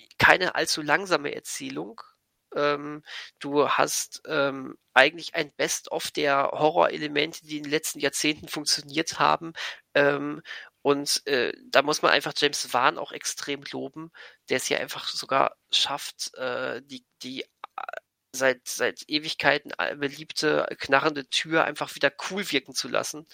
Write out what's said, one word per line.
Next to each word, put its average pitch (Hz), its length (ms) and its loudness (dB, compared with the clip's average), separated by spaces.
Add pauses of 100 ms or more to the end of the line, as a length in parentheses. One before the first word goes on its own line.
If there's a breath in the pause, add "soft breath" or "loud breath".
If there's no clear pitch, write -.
(180)
keine - 380 4
allzu 160 260 0
langsame 151 540 0
Erzählung. 147 640 -10 (540)
Ähm, 147 480 -2 (360 loud breath)
du 143 300 2
hast, - 580 0
ähm, 139 500 -2 (160)
eigentlich 156 420 6
ein 156 200 -2
Best-of - 560 -4
der 139 420 2
Horrorelemente, 156 920 2
die 151 120 -8
in 147 60 -10
den 143 80 -8
letzten 151 280 -2
Jahrzehnten 151 480 0
funktioniert 151 720 -4
haben. 151 340 2 (400 loud breath)
Ähm, 143 480 2 (400 loud breath)
und, 143 460 0
äh, 120 260 2 (160)
da 131 120 6
muss 147 200 2
man 175 100 4
einfach 143 260 2
James 143 360 0
Wan 135 240 4
auch - 140 -10
extrem - 600 -8
loben, 135 400 -10 (380 loud breath)
der 127 80 2
es - 120 -4
ja - 100 0
einfach - 300 -8
sogar - 480 2 (140)
schafft, - 640 -2
äh, 127 480 -4
die, 131 220 -16 (180)
die, 131 200 -10
äh, - 40 -20 (840)
seit, 131 340 2
seit - 420 -4
Ewigkeiten, 151 680 0
äh, - 180 -2
beliebte, 147 720 0 (120)
knarrende 139 500 2
Tür 160 360 0
einfach 147 300 -6
wieder 139 160 0 (180)
cool 190 220 -6
wirken 135 240 -2
zu - 120 -4
lassen 123 460 -4